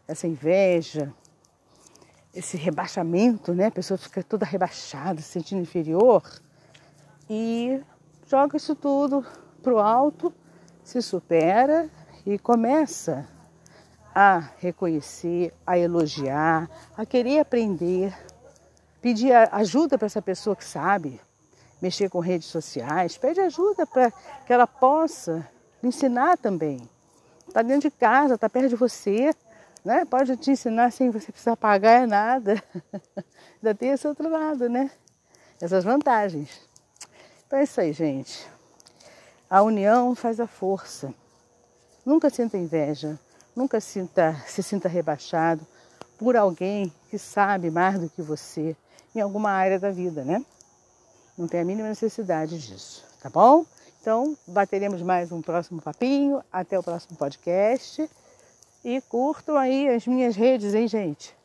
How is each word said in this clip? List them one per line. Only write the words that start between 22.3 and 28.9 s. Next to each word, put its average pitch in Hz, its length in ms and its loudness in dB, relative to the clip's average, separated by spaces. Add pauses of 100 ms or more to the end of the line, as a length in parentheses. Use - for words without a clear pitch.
sociais, 156 680 -6
pede 339 220 -2
ajuda 359 460 0
pra 247 240 2 (360)
que - 60 0
ela 247 140 6
possa 262 800 0 (360)
lhe 240 60 -2
ensinar 262 500 2
também. 151 500 -4 (640)
Tá 226 100 2
dentro 277 260 2
de - 20 -12
casa, 254 480 4
tá 175 100 0
perto 254 220 0
de 240 60 -2
você, 233 560 0 (520)